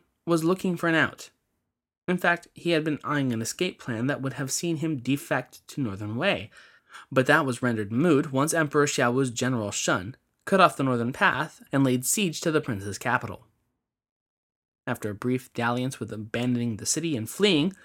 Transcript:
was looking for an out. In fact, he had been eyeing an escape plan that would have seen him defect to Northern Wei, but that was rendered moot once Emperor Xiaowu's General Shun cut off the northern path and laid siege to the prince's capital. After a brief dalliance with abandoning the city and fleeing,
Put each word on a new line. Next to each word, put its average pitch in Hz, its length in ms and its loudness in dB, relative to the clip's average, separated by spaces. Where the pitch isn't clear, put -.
was 165 200 2
looking 185 320 0
for 170 100 -2
an 165 80 2
out. - 360 0
In 180 100 0
fact, 175 360 0
he - 180 -4
had 160 120 2
been 156 200 -2
eyeing 139 300 0
an 113 80 -2
escape - 380 -4
plan 117 280 -4
that 131 140 -2
would 131 120 -6
have 139 180 -6
seen 170 260 -2
him 156 200 -2
defect 131 680 -4
to - 140 -8
Northern 104 340 -4
Wei, 156 340 -2
but 131 140 4
that 147 200 6
was 123 160 -2
rendered 107 300 0
moot 147 400 4
once 139 220 2
Emperor 151 320 2
Xiaowu's 131 460 2
General 117 400 -2
Shun 113 440 -2
cut 196 140 2
off 175 180 8
the 143 60 -2
northern 123 300 0
path 160 480 0
and 139 120 4
laid 127 200 2
siege 185 380 -2
to 170 100 0
the 151 100 2
prince's 101 360 -6
capital. 120 480 -4
After 110 240 -4
a 101 40 -8
brief 127 380 -4
dalliance 120 460 -2
with 107 120 -8
abandoning 117 680 -2
the 110 100 -8
city 160 280 -2
and 113 140 -6
fleeing, 190 440 2